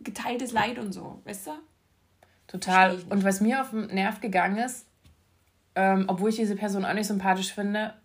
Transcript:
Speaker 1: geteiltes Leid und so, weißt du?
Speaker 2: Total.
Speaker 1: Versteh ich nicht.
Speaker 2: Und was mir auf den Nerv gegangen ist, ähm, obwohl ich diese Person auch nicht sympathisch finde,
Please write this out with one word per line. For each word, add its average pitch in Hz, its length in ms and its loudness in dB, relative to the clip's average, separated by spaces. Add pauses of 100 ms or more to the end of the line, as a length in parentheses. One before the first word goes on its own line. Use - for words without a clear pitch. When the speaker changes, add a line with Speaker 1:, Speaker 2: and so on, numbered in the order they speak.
Speaker 1:
geteiltes 240 480 -6
Leid 226 260 -2
und 208 140 -8
so, - 320 -14
weißt 196 240 -14
du? - 20 -12 (960)
Speaker 2:
Total. 185 440 6
Speaker 1:
Versteh 185 80 -4
ich 175 80 -14
nicht. - 60 -4
Speaker 2:
Und 196 120 2
was 196 160 2
mir 247 200 2
auf 262 100 -4
den 214 180 -4
Nerv 196 320 -2
gegangen 190 380 0
ist, 247 280 -6 (880)
ähm, 190 340 4
obwohl 190 220 2
ich 220 60 0
diese 208 200 0
Person 196 280 -2
auch - 100 0
nicht 208 120 -2
sympathisch 190 480 0
finde, 208 400 -4 (100)